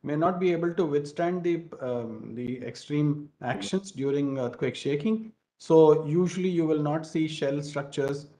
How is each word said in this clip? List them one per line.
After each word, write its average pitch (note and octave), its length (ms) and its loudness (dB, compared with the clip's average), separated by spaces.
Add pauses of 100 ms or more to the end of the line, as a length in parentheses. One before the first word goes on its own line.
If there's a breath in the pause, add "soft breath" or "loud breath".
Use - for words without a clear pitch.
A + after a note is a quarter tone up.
may D3 120 -2
not F3+ 240 2
be F#3 100 2
able E3+ 240 0
to F#3 100 2
withstand E3 600 -2
the, E3 200 0 (160)
um, A2+ 540 -6
the B2 300 -8
extreme D3 680 -2 (100)
actions C#3 520 -4
during C#3 440 -2
earthquake B2 380 -2
shaking. D3 560 -2 (300)
So D#3 440 8
usually F3+ 440 0
you E3+ 180 2
will D#3 160 2
not D3+ 240 -2
see D#3+ 220 0
shell D3 340 -2
structures C#3+ 640 -4 (140)